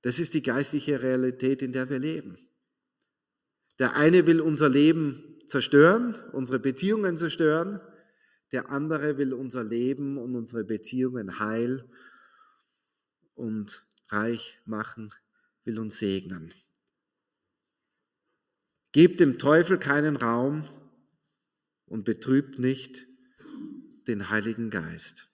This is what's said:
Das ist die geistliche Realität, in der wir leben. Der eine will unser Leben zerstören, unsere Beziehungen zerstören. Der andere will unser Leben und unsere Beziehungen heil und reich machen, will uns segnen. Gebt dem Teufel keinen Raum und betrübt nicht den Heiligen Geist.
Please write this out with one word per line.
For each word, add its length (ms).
Das 160
ist 160
die 80
geistliche 600
Realität, 600
in 100
der 160
wir 100
leben. 400
Der 180
eine 300
will 140
unser 280
Leben 800
zerstören, 680
unsere 260
Beziehungen 580
zerstören. 640
Der 180
andere 460
will 160
unser 320
Leben 540
und 160
unsere 300
Beziehungen 760
heil 500
und 520
reich 580
machen, 480
will 140
uns 200
segnen. 540
Gebt 280
dem 180
Teufel 400
keinen 380
Raum 520
und 180
betrübt 540
nicht 480
den 240
Heiligen 400
Geist. 640